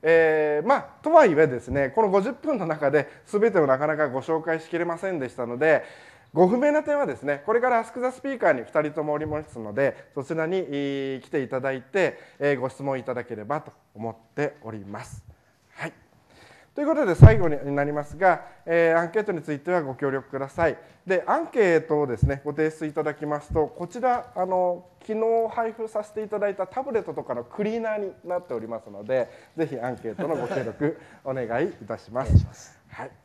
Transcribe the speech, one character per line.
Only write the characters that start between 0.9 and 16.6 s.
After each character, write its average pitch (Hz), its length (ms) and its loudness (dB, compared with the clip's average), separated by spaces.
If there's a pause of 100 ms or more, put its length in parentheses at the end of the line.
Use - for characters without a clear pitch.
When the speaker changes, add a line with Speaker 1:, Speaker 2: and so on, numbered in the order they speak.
Speaker 1:
と 302 100 0
は 320 140 10
い 180 60 4
え - 20 2 (120)
で 127 140 -2
す - 80 -16
ね、 135 220 0
こ 220 100 0
の 214 80 4
五 196 140 4
十 247 100 -4
分 285 240 -2
の 170 100 -4
中 151 240 0
で 143 160 2 (200)
全 208 260 2
て 190 60 4
を 151 80 4
な 131 120 4
か 147 80 0
な 151 120 0
か 151 100 2
ご 127 140 -4
紹 160 180 -2
介 160 200 -2
し - 100 -18
き 170 80 -4
れ 170 80 -2
ま 170 100 -4
せ 190 160 -6
ん 170 60 -4
で 131 100 -4
し - 80 -14
た 127 80 -4
の 120 140 -8
で、 151 260 4 (500)
ご 180 140 6
不 226 80 2
明 294 160 2
な 302 100 2
点 294 160 -2
は 285 60 0
で 147 100 -4
す 110 100 -16
ね、 143 200 -2
こ 214 80 -2
れ 233 80 2
か 254 80 0
ら 226 160 2
Ask - 160 -18
the 247 180 -6
Speaker 254 340 0
に 123 100 -2
二 110 40 -12 (160)
人 151 100 -4
と 156 100 -6
も 151 100 -4
お 147 60 -2
り 156 80 -6
ま 151 180 -6
す - 140 -16
の 107 160 -10
で、 131 400 -2
そ 139 100 -6
ち 165 100 -6
ら 160 120 -2
に、 185 240 -2
え 139 520 -4
ー、 - 20 -20
来 - 40 -20
て 147 140 -2
い 120 60 -6
た 131 120 -4
だ 135 120 -4
い 131 100 -8
て、 165 360 -2 (200)
え 143 160 2
ー、 127 60 -4
ご 127 100 -4
質 - 120 -16
問 139 160 -4
い 127 60 -10
た 131 80 -6
だ 120 120 -6
け 117 120 -10
れ 104 80 -12
ば 143 160 -4
と 151 100 -20 (240)
思 113 160 -8
っ 110 40 -12 (200)
て 147 280 -4
お 113 80 -12
り 107 120 -12
ま 101 220 -12
す。 - 180 -18 (520)
は 160 140 -10
い。 156 40 -14 (840)